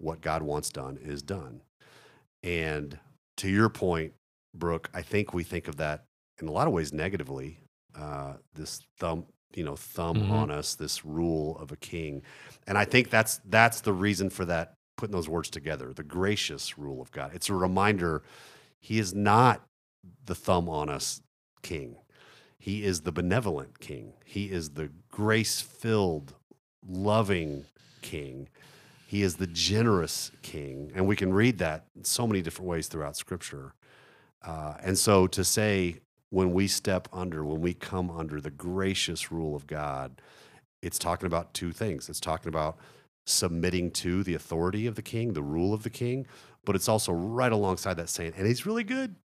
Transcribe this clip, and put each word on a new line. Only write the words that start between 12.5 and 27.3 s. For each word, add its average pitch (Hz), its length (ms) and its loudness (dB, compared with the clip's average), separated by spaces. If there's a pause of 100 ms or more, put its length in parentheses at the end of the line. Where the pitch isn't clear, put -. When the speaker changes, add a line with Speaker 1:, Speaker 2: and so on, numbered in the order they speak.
Speaker 1:
And 101 100 2
I 104 80 8
think 123 240 6
that's, 113 360 4
that's 110 360 8
the 104 120 2
reason 95 360 2
for 92 160 -2
that, 85 280 0 (240)
putting 104 160 -6
those 82 160 -2
words 80 200 -2
together, 71 440 -8
the 69 100 -10
gracious 87 760 -2
rule 69 240 -8
of 62 100 -16
God. 71 220 -8
It's 90 160 -6
a 101 40 2
reminder 92 720 4 (580)
he 110 180 -2
is 95 140 -2
not 104 480 8 (640)
the 90 100 -2
thumb 87 340 2
on 73 200 -2
us - 320 -6 (420)
king. 67 340 -8 (640)
He 104 240 -4
is 92 180 0
the 90 100 -4
benevolent 87 680 0
king. 58 340 -12 (120)
He 101 260 -6
is 80 200 -4
the 76 180 -6 (220)
grace-filled, 107 1200 0 (540)
loving 92 800 2 (360)